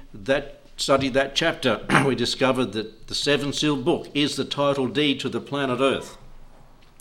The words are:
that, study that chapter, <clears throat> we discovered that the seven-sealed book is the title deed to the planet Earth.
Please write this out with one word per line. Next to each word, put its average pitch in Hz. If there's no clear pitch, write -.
that, 127
study 135
that 135
chapter, 127
<clears throat> 147
we 127
discovered 120
that 107
the 104
seven-sealed 143
book 147
is 135
the 131
title 139
deed 135
to 135
the 110
planet 131
Earth. 127